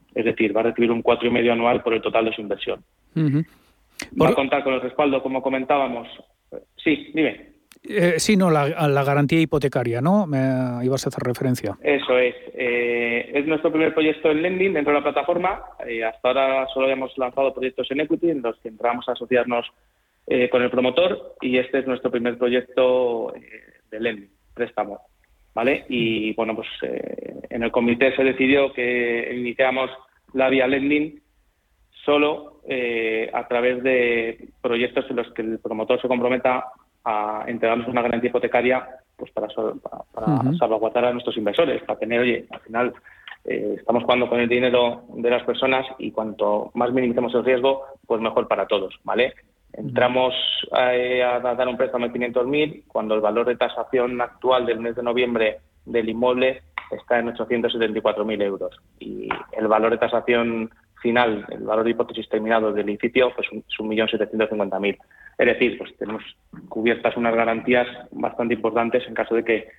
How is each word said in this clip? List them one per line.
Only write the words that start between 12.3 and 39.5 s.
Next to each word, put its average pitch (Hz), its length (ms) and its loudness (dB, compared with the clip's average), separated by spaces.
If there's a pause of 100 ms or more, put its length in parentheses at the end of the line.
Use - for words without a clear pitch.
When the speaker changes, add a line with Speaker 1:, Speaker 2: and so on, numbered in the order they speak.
Speaker 1:
Eh, 120 760 -2
es 147 140 0
nuestro 156 260 0
primer 156 220 2
proyecto 156 380 2
en 151 100 0
lending 185 320 0
dentro 147 180 0
de 147 80 4
la 143 40 0
plataforma. 175 580 0 (240)
Eh, 113 180 -4
hasta 113 260 -2
ahora 135 440 2
solo 135 140 2
habíamos 131 280 -2
lanzado 131 380 0
proyectos 127 380 -4
en 143 100 -2
equity, 165 300 0
en 139 100 -4
los 117 160 -4
que - 120 -14
entramos 120 380 -2
a 127 40 -2
asociarnos, 120 560 0 (580)
eh, 123 220 2
con 123 140 2
el 123 80 2
promotor, 127 720 0
y 127 160 0
este 127 220 0
es 131 80 -4
nuestro 123 220 -2
primer 120 280 -2
proyecto, 123 960 0
eh, 117 60 -16 (500)
de 107 80 -10
lending, 110 300 -4 (240)
préstamo, 107 480 -6 (520)
¿vale? 120 360 0
Y, 113 420 0
bueno, 113 240 -4
pues, - 140 -8 (140)
eh, - 640 -8
en 117 140 -4
el 113 80 -2
comité 120 440 2
se 135 80 2
decidió 135 480 4
que 120 640 -2
iniciamos 127 540 0 (420)
la 131 160 2
vía 131 180 4
lending 147 560 0 (840)
solo, 147 640 0
eh, 117 640 -2
a 120 160 -4
través 123 340 2
de 120 640 0 (140)
proyectos 120 480 0
en - 80 -4
los - 160 -4
que - 80 -6
el 110 180 -4
promotor 110 420 -2
se 127 60 -2
comprometa 127 600 2 (360)
a 107 420 -2
entregarnos 117 440 0
una 123 120 0
garantía 117 280 0
hipotecaria, 123 580 2 (300)
pues, - 140 -12
para 107 180 -6
sal-, 110 240 -4 (100)